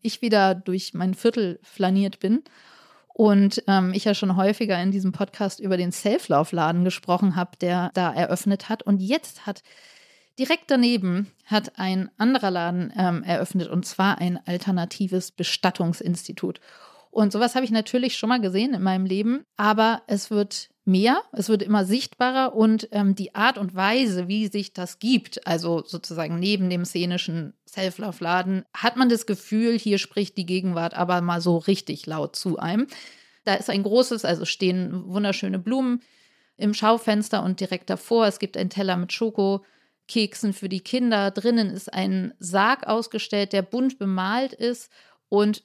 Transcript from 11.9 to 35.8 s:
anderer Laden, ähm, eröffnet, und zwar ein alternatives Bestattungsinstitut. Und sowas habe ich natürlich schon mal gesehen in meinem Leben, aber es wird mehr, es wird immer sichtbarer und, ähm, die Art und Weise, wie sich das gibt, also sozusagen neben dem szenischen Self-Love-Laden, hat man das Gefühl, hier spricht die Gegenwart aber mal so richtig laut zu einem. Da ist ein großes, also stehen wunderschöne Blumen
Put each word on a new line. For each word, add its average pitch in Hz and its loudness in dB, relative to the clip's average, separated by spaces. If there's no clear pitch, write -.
anderer 220 2
Laden, 175 -2
ähm, 180 2
eröffnet, 175 -2
und 170 -2
zwar - 0
ein 175 -2
alternatives 180 -2
Bestattungsinstitut. 175 -4
Und 214 2
sowas 233 0
habe 262 0
ich 214 -2
natürlich 226 0
schon 220 -2
mal 247 2
gesehen 208 0
in 185 -2
meinem 190 2
Leben, 214 0
aber 214 2
es - -4
wird 208 -2
mehr, 214 4
es 220 -2
wird 208 2
immer 202 2
sichtbarer 254 0
und, 220 4
ähm, 196 2
die 196 -8
Art 226 0
und 190 -6
Weise, 190 0
wie 208 -2
sich 202 -6
das - -10
gibt, - -2
also 170 -2
sozusagen 165 -8
neben 190 0
dem 175 -2
szenischen 175 -4
Self-Love-Laden, 185 -4
hat 233 -2
man 254 4
das 226 0
Gefühl, 220 0
hier 202 0
spricht - -4
die 180 -4
Gegenwart 180 -2
aber 175 0
mal 175 0
so 170 4
richtig 165 -2
laut 156 -4
zu - -2
einem. 190 0
Da 202 0
ist - -4
ein 202 0
großes, 226 2
also 170 0
stehen 185 -2
wunderschöne 190 -2
Blumen 247 -2